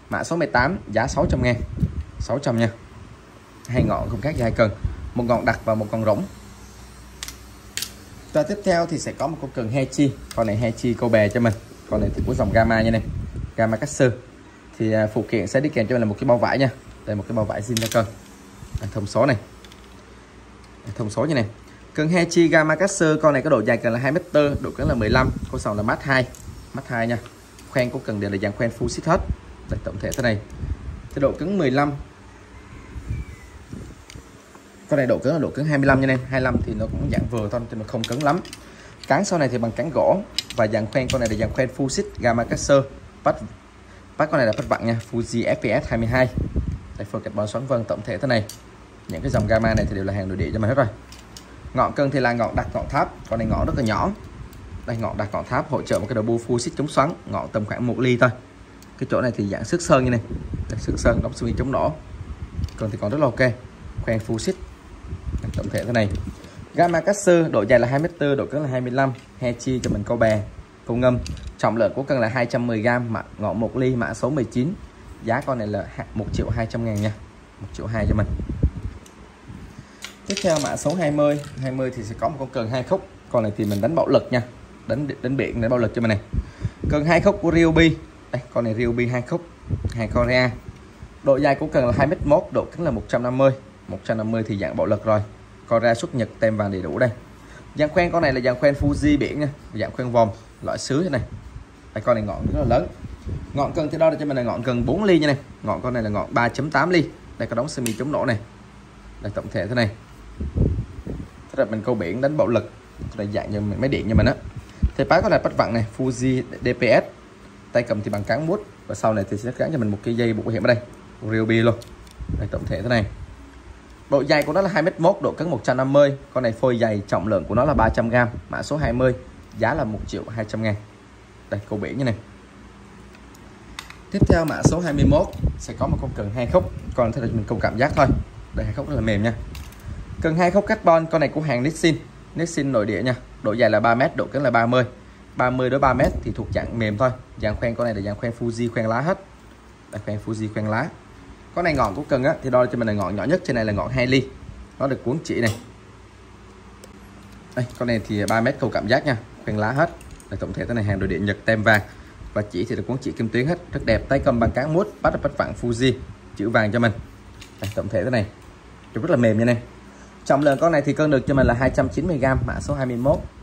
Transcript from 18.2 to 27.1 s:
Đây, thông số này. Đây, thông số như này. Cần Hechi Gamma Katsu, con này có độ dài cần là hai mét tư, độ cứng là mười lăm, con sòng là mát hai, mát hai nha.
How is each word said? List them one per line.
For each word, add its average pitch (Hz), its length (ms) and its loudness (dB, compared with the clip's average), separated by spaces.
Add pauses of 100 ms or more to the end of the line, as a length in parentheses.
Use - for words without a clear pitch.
Đây, 104 140 -8
thông 101 120 -4
số 110 200 2
này. 131 100 2 (1500)
Đây, 107 120 -10
thông 107 140 -4
số 117 140 0
như 160 100 0
này. 120 100 2 (500)
Cần 156 140 2
Hechi 170 400 4
Gamma 156 280 6
Katsu, 180 300 2 (160)
con 151 100 8
này 135 100 2
có 156 80 0
độ 127 100 6
dài 117 160 4
cần 113 160 0
là 117 60 0
hai 131 140 0
mét 165 100 0 (100)
tư, 147 280 4
độ - 160 -4
cứng 143 120 0
là 139 60 2
mười 107 160 2
lăm, 127 200 4 (220)
con 127 80 -4
sòng 107 160 -2
là 104 60 -2
mát 127 220 -2
hai, 131 240 2 (460)
mát 135 140 -10
hai 117 180 -2
nha. 117 120 -2 (520)